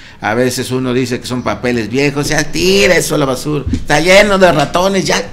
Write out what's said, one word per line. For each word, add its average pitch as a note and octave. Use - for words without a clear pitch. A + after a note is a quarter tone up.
A G2+
veces B2
uno B2+
dice B2
que -
son B2
papeles A2
viejos, C#3+
ya D3+
tira F#3+
eso D#3
a -
la D3
basura, C3+
está -
lleno G3
de F#3
ratones, F3
ya, F3